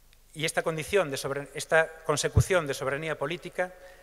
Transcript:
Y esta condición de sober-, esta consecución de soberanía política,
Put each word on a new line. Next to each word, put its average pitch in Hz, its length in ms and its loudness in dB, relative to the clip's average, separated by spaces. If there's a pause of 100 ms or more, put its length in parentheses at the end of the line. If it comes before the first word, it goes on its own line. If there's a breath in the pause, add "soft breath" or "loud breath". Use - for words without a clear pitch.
(340)
Y 151 120 -4
esta 165 180 0
condición 160 460 0
de 135 80 -4
sober-, 143 360 -6
esta 160 500 0
consecución 156 640 4
de 139 60 0
soberanía 147 440 -4
política, 175 560 -4 (300 loud breath)